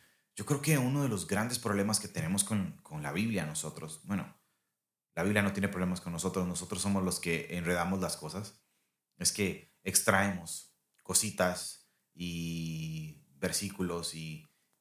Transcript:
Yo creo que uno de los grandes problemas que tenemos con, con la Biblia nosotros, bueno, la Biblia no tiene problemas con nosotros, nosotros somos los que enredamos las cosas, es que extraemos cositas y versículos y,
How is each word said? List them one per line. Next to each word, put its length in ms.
Yo 100
creo 160
que 160
uno 260
de 60
los 180
grandes 320
problemas 400
que 80
tenemos 380
con, 380
con 200
la 80
Biblia 340
nosotros, 600
bueno, 320
la 80
Biblia 180
no 100
tiene 160
problemas 320
con 140
nosotros, 340
nosotros 340
somos 220
los 160
que 380
enredamos 420
las 160
cosas, 460
es 160
que 400
extraemos 880
cositas 840
y 1040
versículos 800
y, 320